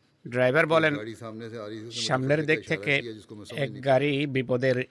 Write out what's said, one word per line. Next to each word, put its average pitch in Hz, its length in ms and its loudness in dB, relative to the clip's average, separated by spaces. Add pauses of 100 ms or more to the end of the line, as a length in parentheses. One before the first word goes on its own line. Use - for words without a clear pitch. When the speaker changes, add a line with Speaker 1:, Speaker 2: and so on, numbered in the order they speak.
(280)
Speaker 1:
ড্রাইভার 127 360 4
Speaker 2:
এক 151 60 -2
Speaker 1:
বলেন, 160 260 4
Speaker 2:
গাড়ি 110 180 -10
সামনে 113 360 -12
সে 117 80 -12
আ 104 80 -10
রহি 110 140 -10
থি, 110 60 -14
উসমে 117 160 -8
Speaker 1:
সামনের 131 380 2
Speaker 2:
মুঝে 156 160 2
Speaker 1:
দিক - 80 -8
Speaker 2:
ইশারা 160 160 -4
Speaker 1:
থেকে 139 200 0
Speaker 2:
কিয়া, 117 120 -10
জিসকো 107 220 -16
মে 104 100 -14
সমঝ 117 160 -10
Speaker 1:
এক 135 100 -2
Speaker 2:
নেই 131 100 -12
Speaker 1:
গাড়ি 139 460 4
বিপদের 127 640 0